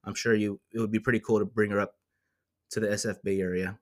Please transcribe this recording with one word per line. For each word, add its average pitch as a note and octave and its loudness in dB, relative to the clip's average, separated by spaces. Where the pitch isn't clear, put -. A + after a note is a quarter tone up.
I'm G2+ -6
sure A#2 2
you, G#2 0
it A2+ -4
would G#2+ -2
be A2 2
pretty A2+ 2
cool A2 2
to G#2 2
bring G#2 0
her G2+ 2
up G2 -4
to - -4
the G#2+ 0
S G2+ -2
F G#2+ -4
Bay G2 0
Area. F#2 -2